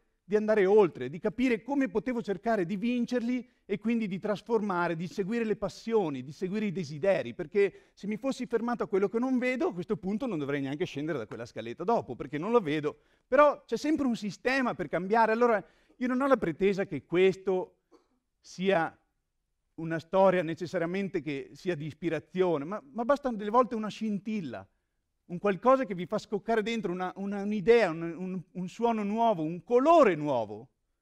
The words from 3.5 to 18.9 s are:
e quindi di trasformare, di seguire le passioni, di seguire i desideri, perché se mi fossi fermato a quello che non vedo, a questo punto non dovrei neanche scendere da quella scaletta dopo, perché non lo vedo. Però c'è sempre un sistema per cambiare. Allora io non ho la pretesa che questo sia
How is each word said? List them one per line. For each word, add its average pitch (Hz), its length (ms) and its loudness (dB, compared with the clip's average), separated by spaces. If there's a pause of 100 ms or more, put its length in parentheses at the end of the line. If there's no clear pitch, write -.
e 202 140 -4
quindi 226 280 -2
di 185 100 -4
trasformare, 196 760 -2
di 170 120 -6
seguire 220 360 -4
le 214 140 -2
passioni, 175 680 -2
di 143 80 -14
seguire 208 360 -4
i 196 40 -2
desideri, 151 640 -2
perché 185 600 -2
se - 140 -12
mi 214 80 -4
fossi 254 300 -4
fermato 233 380 -2
a - 40 -4
quello 196 220 2
che 226 100 -2
non 262 180 0
vedo, 254 300 0
a 262 60 -2
questo 175 240 -4
punto 214 300 -4
non 185 120 -2
dovrei 139 220 -2
neanche 147 240 -2
scendere 151 320 -6
da 110 100 -6
quella 117 180 -10
scaletta 113 380 -10
dopo, 180 320 -2
perché 143 220 -10
non 185 140 -4
lo 240 100 4
vedo. 151 380 -4 (280)
Però 285 380 4
c'è 233 100 -4
sempre 285 320 0
un 233 80 0
sistema 240 580 -2
per 165 140 -6
cambiare. 214 460 2
Allora 233 280 4 (360)
io 247 100 -2
non 254 140 0
ho 277 60 0
la 262 100 6
pretesa 190 480 0
che 139 180 -8
questo 185 760 0 (600)
sia 175 580 0 (800)